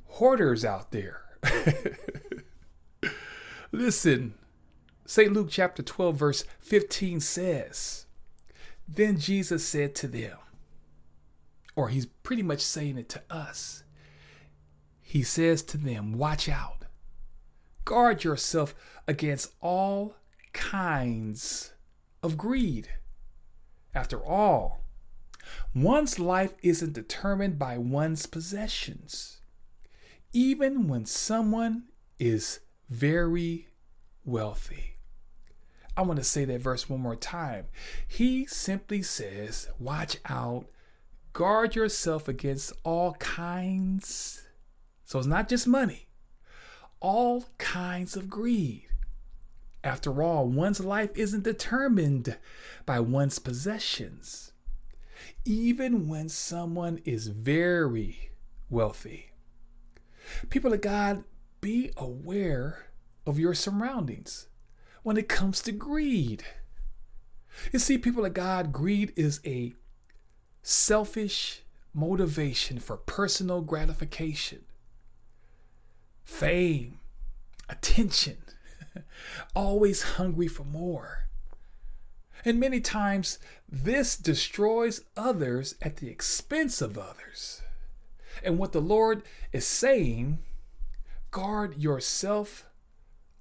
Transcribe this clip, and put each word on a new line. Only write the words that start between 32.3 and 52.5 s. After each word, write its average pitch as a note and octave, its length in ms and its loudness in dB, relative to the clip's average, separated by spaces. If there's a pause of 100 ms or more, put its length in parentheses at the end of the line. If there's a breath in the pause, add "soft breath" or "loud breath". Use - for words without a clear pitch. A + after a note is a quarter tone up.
very E3+ 800 0 (560)
wealthy." - 720 -4 (1000 soft breath)
I F#3 60 2
want F3 160 2
to C3+ 60 0
say C#3+ 220 2
that B2 160 -2
verse B2+ 280 -2
one C3 120 -2
more A#2+ 140 -2
time. B2+ 520 -6 (400 loud breath)
He C4 380 2
simply G3 580 -4
says, G#2 760 -6
"Watch D3 480 -4
out, B2 420 -4 (640 soft breath)
guard A3 420 4
yourself F3 520 0
against C#3 460 -2 (100)
all E3+ 320 2
kinds." F#3 1300 -2 (580)
So - 140 -4
it's B2+ 80 0
not F#3 220 2
just A#3+ 180 2
money, B3 400 2 (920 loud breath)
all A#3+ 460 2 (120)
kinds F3+ 580 -4
of F#3+ 140 -6
greed. G3+ 600 0 (920)
After C#3 400 0
all, D#3+ 240 4
one's E3+ 320 2
life G3+ 360 0
isn't G#3 280 0
determined A3 920 2 (480 loud breath)